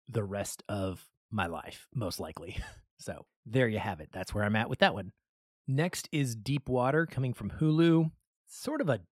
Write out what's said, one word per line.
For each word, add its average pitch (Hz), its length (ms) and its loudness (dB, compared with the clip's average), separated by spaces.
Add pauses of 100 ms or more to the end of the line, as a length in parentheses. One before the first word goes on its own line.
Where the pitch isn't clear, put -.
the 107 160 0
rest 98 440 -6
of 95 400 -4 (220)
my 101 160 0
life, 85 480 -10
most 104 240 -4
likely. - 440 -8
<laughs> - 40 -6 (320)
So - 280 -10 (200)
there 123 200 2
you 107 140 0
have 98 180 -4
it. 78 140 -16
That's 92 200 -8
where 104 120 0
I'm 104 100 2
at 110 160 2
with - 80 -4
that - 160 4
one. 92 160 -8 (560)
Next 147 460 0
is 131 240 0
Deep 135 320 -2
Water, 131 360 4
coming 127 300 -2
from 104 160 -6
Hulu. 160 640 6 (340)
Sort 302 340 -4
of 202 80 0
a 110 120 2 (160)